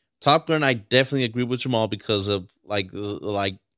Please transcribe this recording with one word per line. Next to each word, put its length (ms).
Top 280
Gun, 140
I 120
definitely 500
agree 200
with 180
Jamal 260
because 400
of, 220
like, 280
l-, 280
like, 380